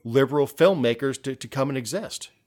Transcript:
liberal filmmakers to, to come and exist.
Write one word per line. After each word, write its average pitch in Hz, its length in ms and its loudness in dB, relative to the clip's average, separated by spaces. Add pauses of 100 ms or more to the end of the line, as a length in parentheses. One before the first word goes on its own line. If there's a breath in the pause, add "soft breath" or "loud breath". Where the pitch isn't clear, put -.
liberal 135 440 2
filmmakers 135 760 2
to, 135 140 -8
to - 100 -14
come 135 220 -2
and 135 100 -4
exist. 135 520 -8 (160)